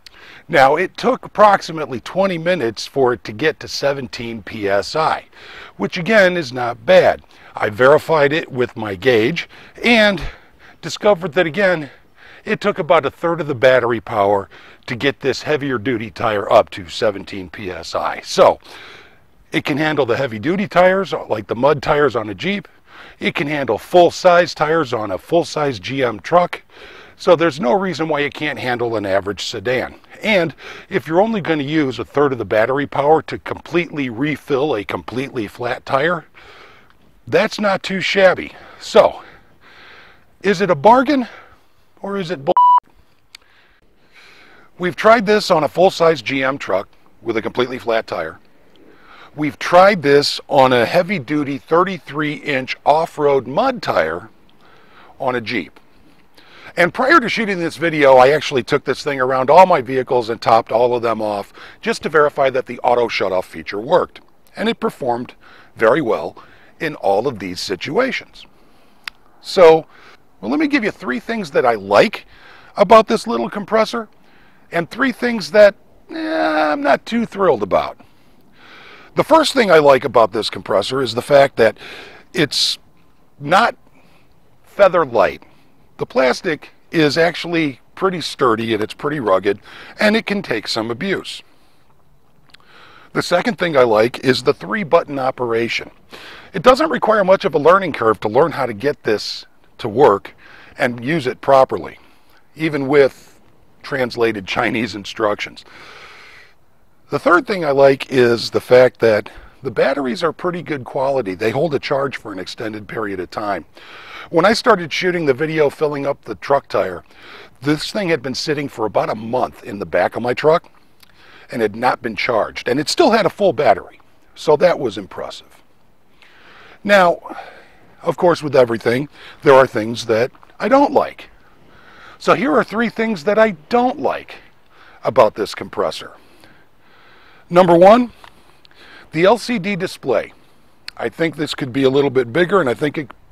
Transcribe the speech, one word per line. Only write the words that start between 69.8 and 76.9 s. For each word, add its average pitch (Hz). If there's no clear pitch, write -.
well, 196
let 294
me 302
give 269
you 175
three 240
things 208
that 151
I 120
like 104
about 220
this 220
little 233
compressor 220
and 170
three 254
things 226
that, 208
eh, 311
I'm 294
not 277